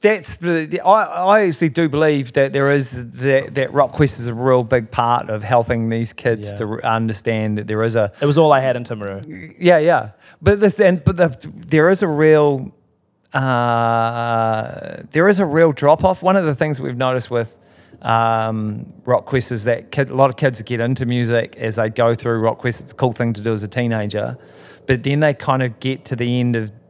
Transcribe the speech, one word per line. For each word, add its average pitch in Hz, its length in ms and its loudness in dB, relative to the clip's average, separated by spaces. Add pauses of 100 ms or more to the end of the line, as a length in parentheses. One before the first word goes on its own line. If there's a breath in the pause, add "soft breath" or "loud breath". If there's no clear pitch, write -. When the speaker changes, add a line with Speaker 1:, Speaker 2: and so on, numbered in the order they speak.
Speaker 1:
that's 208 380 0
the, 170 260 -2
the, 156 160 -8
I, 208 240 4
I 185 420 2
actually 165 220 0
do 165 200 0
believe 143 440 0
that 139 220 2
there 139 180 2
is 123 400 -2
that, 135 420 0
that 135 180 -4
Rock 139 200 2
Quest 143 260 0
is 120 80 -6
a 120 80 -6
real 127 300 2
big 113 260 -2
part 120 380 0
of 107 160 -6
helping 117 460 0
these 113 220 -4
kids 110 360 -4
Speaker 2:
Yeah. 101 60 -8
Speaker 1:
to 107 120 -6
re-, 104 160 -8
understand 110 760 -2
that 104 100 -8
there 107 160 0
is 113 100 -2
a 104 160 2 (100)
Speaker 2:
It 143 60 0
was 143 120 2
all 160 140 6
I 139 80 4
had 131 160 0
in 120 60 -6
Timaru. 117 760 -10
Speaker 1:
Yeah, 175 200 6
yeah. 151 320 2 (300 soft breath)
But 202 200 2
the 208 100 4
th-, 196 180 4
and, 180 160 0
but 180 140 2
the, 165 180 2 (180)
there 160 360 2
is 190 120 2
a 175 60 0
real, 151 640 2 (600)
uh, 117 1800 -2
there 170 180 2
is 196 100 4
a 190 80 0
real 160 260 4
drop 143 320 2
off. 185 180 0
One 185 140 2
of 190 80 2
the 151 100 0
things 147 260 -2
we've 131 160 -6
noticed 127 340 -2
with, 117 240 -4 (460 soft breath)
um, 113 920 -2 (120)
Rock 120 220 0
Quest 127 260 -2
is 110 120 -6
that 117 280 -4
kid, 139 180 -2
a - 40 -10
lot 135 160 4
of 123 60 -10
kids 131 260 -2
get 120 180 -6
into 123 260 -2
music 120 520 0
as 110 180 -4
they 110 140 0
go 117 240 2
through 117 260 -2
Rock 110 180 0
Quest. 120 220 -4
It's - 120 -18
a - 40 -20
cool 127 160 0
thing 117 220 -2
to 104 80 -12
do 113 100 -2
as 107 100 -4
a 107 60 -8
teenager, 110 680 -4 (500 loud breath)
but 123 180 0
then 143 160 0
they 151 140 2
kind 131 280 -2
of 120 160 -6
get 131 280 -6
to 131 100 -6
the 120 240 -2
end 120 160 0
of 110 160 -6 (180)